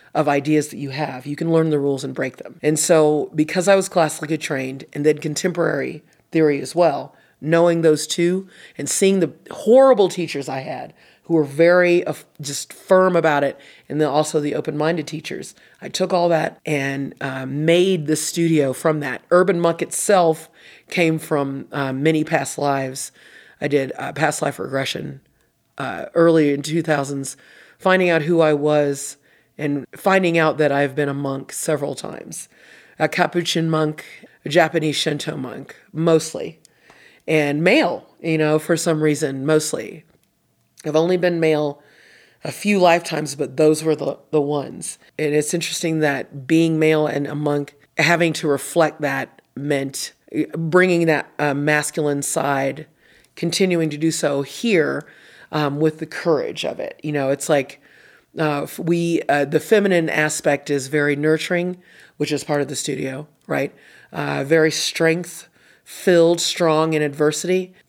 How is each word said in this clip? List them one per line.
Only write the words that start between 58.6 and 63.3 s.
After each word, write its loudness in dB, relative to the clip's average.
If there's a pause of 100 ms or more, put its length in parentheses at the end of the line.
f-, -12
we, 0
uh, 2
the 0
feminine 2
aspect 0
is -2
very 0
nurturing, 0 (380)
which -4
is -4
part 0
of -4
the -8
studio, -8 (200)